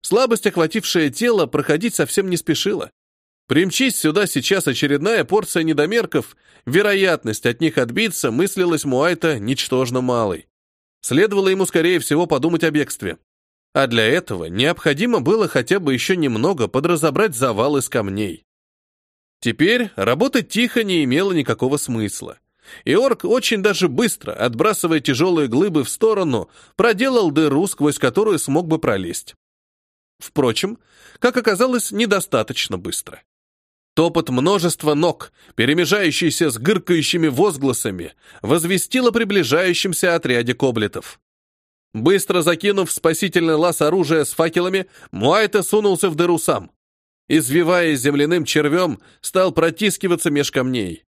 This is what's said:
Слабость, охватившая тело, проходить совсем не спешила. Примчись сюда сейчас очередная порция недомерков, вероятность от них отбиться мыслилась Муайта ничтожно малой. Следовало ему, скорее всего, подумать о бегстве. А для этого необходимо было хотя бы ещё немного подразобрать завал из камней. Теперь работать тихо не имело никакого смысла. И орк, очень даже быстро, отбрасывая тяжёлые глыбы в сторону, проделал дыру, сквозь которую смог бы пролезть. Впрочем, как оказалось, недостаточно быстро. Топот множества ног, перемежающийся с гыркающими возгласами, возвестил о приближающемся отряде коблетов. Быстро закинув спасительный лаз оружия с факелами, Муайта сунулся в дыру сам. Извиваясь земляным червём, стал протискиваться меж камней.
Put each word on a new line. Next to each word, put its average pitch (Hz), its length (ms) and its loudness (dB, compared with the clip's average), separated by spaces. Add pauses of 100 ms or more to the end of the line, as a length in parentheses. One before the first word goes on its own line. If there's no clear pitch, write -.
Слабость, 233 460 0
охватившая 165 600 0
тело, 214 360 0
проходить 156 500 -2
совсем 190 340 0
не 180 60 0
спешила. 165 560 -4 (560)
Примчись 190 480 0
сюда 165 320 0
сейчас 165 400 -2
очередная 143 560 0
порция 180 400 -2
недомерков, 160 720 -2 (300)
вероятность 185 800 0
от 120 160 0
них 156 160 0
отбиться 143 540 -2
мыслилась 170 520 0
Муайта 147 560 0
ничтожно 127 640 -2
малой. 117 460 -2 (520)
Следовало 196 480 2
ему, 190 180 2
скорее 170 340 2
всего, 151 260 0
подумать 160 400 0
о 156 60 2
бегстве. 123 460 -4 (560)
А 139 140 2
для 117 180 2
этого 110 400 -2
необходимо 151 760 0
было 190 260 2
хотя 147 320 0
бы 143 140 0
ещё 127 220 0
немного 139 520 0
подразобрать 156 680 0
завал 123 420 0
из - 120 -4
камней. 98 560 -4 (960)
Теперь 196 560 0
работать 165 520 0
тихо 233 360 0
не 180 200 0
имело 165 300 0
никакого 131 440 -2
смысла. - 640 -6 (460)
И 127 80 0
орк, 240 320 2
очень 226 360 0
даже 185 280 0
быстро, 135 420 -2
отбрасывая 156 680 0
тяжёлые 147 480 0
глыбы 156 340 2
в - 60 -6
сторону, 180 600 0 (280)
проделал 226 520 2
дыру, 151 380 2
сквозь 147 320 -2
которую 190 400 0
смог 156 280 -2
бы 156 120 0
пролезть. 95 560 -4 (840)
Впрочем, 143 580 -2 (420)
как 247 160 2
оказалось, 240 560 0
недостаточно 196 840 -2
быстро. - 440 -10 (720)
Топот 165 340 2
множества 156 640 2
ног, 156 400 0 (220)
перемежающийся 160 920 2
с 113 80 -6
гыркающими 165 680 0
возгласами, 127 840 -2 (280)
возвестил 175 680 0
о 226 40 4
приближающемся 185 1040 0
отряде 123 380 0
коблетов. 113 680 -4 (760)
Быстро 180 480 0
закинув 180 500 0
спасительный 165 640 0
лаз 165 260 0
оружия 156 420 2
с - 80 -4
факелами, 180 560 -2 (240)
Муайта 190 500 2
сунулся 202 480 2
в 156 60 -4
дыру 170 240 2
сам. 104 320 -2 (560)
Извиваясь 156 720 2
земляным 143 460 0
червём, 151 540 0 (220)
стал 185 300 0
протискиваться 170 800 -2
меж 143 220 -2
камней. 123 600 -4